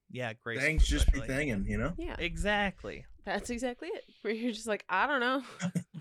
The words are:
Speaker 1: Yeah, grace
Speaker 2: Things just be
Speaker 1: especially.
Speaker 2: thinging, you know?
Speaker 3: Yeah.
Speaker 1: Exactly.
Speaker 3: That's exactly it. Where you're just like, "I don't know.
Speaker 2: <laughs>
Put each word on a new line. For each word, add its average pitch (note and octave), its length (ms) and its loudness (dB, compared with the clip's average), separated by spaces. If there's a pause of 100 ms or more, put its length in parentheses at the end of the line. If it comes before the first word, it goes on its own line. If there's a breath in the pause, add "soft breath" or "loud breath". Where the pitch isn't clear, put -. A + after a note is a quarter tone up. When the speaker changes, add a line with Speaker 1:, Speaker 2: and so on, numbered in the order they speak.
Speaker 1:
Yeah, B2 260 -6
grace A#2 260 -4
Speaker 2:
Things D3+ 260 6
just - 240 6
be C#3 80 4
Speaker 1:
especially. C3 160 -2
Speaker 2:
thinging, B2 320 0
you G#2 120 0
know? D3 200 0
Speaker 3:
Yeah. D#4+ 220 -6
Speaker 1:
Exactly. F3 840 -2 (180)
Speaker 3:
That's G3+ 260 -4
exactly B3 380 -4
it. G#4 160 -8 (180)
Where G#3 100 -2
you're A3+ 200 -2
just A3 160 -8
like, G#3 200 -2
"I G3 200 2
don't C#4+ 120 2
know. B3+ 280 2
Speaker 2:
<laughs> - 40 -16 (480 loud breath)